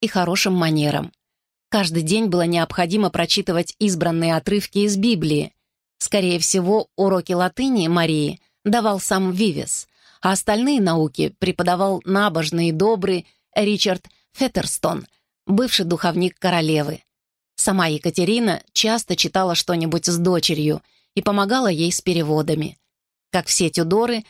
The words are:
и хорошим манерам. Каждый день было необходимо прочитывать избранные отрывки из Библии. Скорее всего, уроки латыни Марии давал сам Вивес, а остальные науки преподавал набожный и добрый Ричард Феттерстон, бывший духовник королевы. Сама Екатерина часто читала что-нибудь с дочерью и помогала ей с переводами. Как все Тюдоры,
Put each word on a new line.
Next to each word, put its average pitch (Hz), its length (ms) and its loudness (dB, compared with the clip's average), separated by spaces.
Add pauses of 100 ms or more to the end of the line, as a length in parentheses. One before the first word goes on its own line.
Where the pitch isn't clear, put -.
и 220 80 -2
хорошим 185 460 0
манерам. 156 580 0 (580)
Каждый 170 320 0
день 208 240 0
было 175 200 2
необходимо 175 640 0
прочитывать 175 680 -2
избранные 165 580 0
отрывки 196 420 -2
из 208 180 2
Библии. 165 560 0 (460)
Скорее 180 400 0
всего, 185 580 0
уроки 185 360 0
латыни 180 560 0
Марии 165 520 0 (240)
давал 208 360 0
сам 190 320 0
Вивес, 170 560 -2 (320)
а 185 120 0
остальные 233 480 0
науки 160 580 0
преподавал 180 640 0
набожный 170 640 0
и 165 40 0
добрый 190 540 0 (280)
Ричард 208 520 0 (260)
Феттерстон, - 720 -2 (400)
бывший 202 380 2
духовник 170 540 0
королевы. 160 640 0 (540)
Сама 190 300 2
Екатерина 175 760 0 (100)
часто 220 440 0
читала 185 380 0
что-нибудь 165 520 -2
с 175 100 0
дочерью 156 640 0 (320)
и 196 80 -2
помогала 202 460 0
ей 170 240 0
с - 80 -4
переводами. 156 800 0 (520)
Как 180 160 -2
все 170 240 0
Тюдоры, 220 600 0